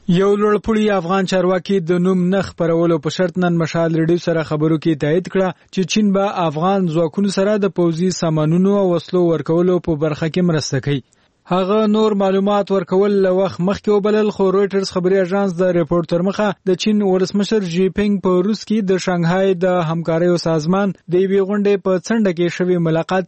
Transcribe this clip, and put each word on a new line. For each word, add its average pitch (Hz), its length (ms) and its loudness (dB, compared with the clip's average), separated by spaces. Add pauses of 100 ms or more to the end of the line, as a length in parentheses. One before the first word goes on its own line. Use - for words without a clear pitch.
(160)
یو 190 120 2 (140)
لوړپوړي 214 420 0 (140)
افغان 185 320 0
چارواکي 185 440 0 (140)
د 180 160 2
نوم 185 160 2 (140)
نه 196 120 0
خپرولو 170 500 0 (100)
په 151 100 -4
شرط 185 260 -2
نن 170 200 0
مشال 165 360 -2
ریډیو 165 280 0
سره 165 240 0
خبرو 156 280 0
کې 156 240 -2
تایید 160 320 0
کړه 190 400 -2
چې 185 220 -2
چین 214 200 2
به 196 300 0
افغان 180 480 0
ځواکونو 170 420 -2
سره 202 300 2
د 180 160 -2
پوځي 170 280 0 (120)
سامانونو 170 580 2
او 190 140 2
وسلو 180 320 0
ورکولو 170 520 2 (120)
په 147 160 -2
برخه 151 260 -2
کې 180 180 2
مرسته 143 380 -2
کوي. 143 180 -2 (440)
هغه 185 260 0 (140)
نور 214 300 2
معلومات 196 520 0
ورکول 196 400 0 (120)
له 185 120 2
وخت 180 240 -2
مخکې 196 320 -2
وبلل، 214 400 2
خو 196 220 0
رویټرز 196 420 0
خبري 185 240 2
اژانس 190 400 -2
د 185 160 0
ریپورت 170 360 0
تر 175 140 0
مخه 208 220 -2 (220)
د 180 120 2
چین 214 200 0
ولسمشر 196 600 0 (120)
جی 190 120 2 (120)
پینګ 202 280 0
په 180 220 2
روس 220 160 -2
کې 208 260 -2
د 185 140 0
شانګهای 185 580 0
د 180 160 2 (120)
همکاریو 165 520 0
سازمان 170 500 0
د - 300 -10
یوې 196 260 0
غونډې 202 380 0
په 185 220 0
څنډه 220 280 2
کې 175 100 0 (120)
شوي 180 180 0 (120)
ملاقات 165 400 -2